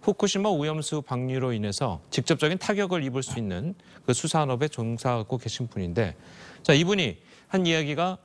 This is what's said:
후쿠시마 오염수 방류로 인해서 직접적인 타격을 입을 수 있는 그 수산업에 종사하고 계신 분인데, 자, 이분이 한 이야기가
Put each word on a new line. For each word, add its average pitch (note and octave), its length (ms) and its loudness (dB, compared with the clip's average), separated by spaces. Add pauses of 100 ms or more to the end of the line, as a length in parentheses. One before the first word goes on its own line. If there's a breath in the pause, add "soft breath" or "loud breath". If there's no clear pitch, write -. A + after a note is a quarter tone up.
후쿠시마 G3+ 460 2
오염수 D#3 540 -2
방류로 B2+ 500 -2
인해서 G#2 480 -2 (100)
직접적인 D#3 480 2
타격을 F#3+ 460 0
입을 C3 180 -4
수 B2+ 160 -8
있는 A2 360 -4 (320 loud breath)
그 B2+ 60 2
수산업에 D3 560 2
종사하고 A#2 720 -2
계신 A#2 300 -6
분인데, F2+ 480 0 (460 loud breath)
자, D#3+ 100 4
이분이 E3 460 4 (280 loud breath)
한 F#3 200 2
이야기가 D#3+ 580 0